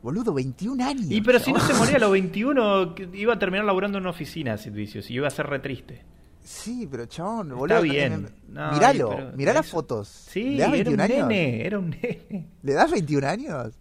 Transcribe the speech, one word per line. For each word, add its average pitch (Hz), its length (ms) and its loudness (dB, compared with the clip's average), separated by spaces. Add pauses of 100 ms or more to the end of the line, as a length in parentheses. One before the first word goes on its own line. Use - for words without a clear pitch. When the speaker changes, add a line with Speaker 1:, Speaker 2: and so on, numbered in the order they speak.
Speaker 1:
Boludo, 196 320 -2
veintiún 175 480 -4
años, 262 280 -2
Speaker 2:
Y 208 100 2
pero 240 200 6
si 262 120 0
no - 60 4
Speaker 1:
chabón. - 160 2
Speaker 2:
se 240 40 6
moría 226 180 4
a 247 40 6
los 208 120 6
veintiuno, 196 800 2
que 185 200 -12
iba 214 200 2
a 190 40 -2
terminar 190 260 0
laburando 196 340 0
en 190 60 -4
una 180 60 -2
oficina, 143 460 -6
Sid 104 160 -12
Vicious, 104 380 -8
y 120 40 -6
iba 139 120 0
a 143 40 0
ser 143 160 -4
re 139 120 -4
triste. 127 460 -10 (380)
Speaker 1:
Sí, 233 460 -10
pero 120 180 -8
chabón, 196 420 -6
Speaker 2:
Está 123 100 -10
Speaker 1:
boludo, 139 240 4
Speaker 2:
bien. 143 300 0
Speaker 1:
me, 101 160 -6
me, - 320 -16
Speaker 2:
No, 151 120 -4
Speaker 1:
miralo, 202 440 4
Speaker 2:
pero 131 180 -10
Speaker 1:
mirá 143 200 0
las 302 120 2
Speaker 2:
eso 190 120 -8
Speaker 1:
fotos. 117 300 -4
Speaker 2:
Sí, - 420 -6
Speaker 1:
¿Le 196 120 -2
das 311 120 4
Speaker 2:
era 165 160 0
un 139 60 2
Speaker 1:
veintiún 143 40 2
años? 233 280 2
Speaker 2:
nene, 143 380 0
era 202 140 -4
un 170 100 -4
nene. 196 580 -8 (140)
Speaker 1:
¿Le 139 120 -2
das 254 180 4
veintiún 147 320 0
años? 151 560 -6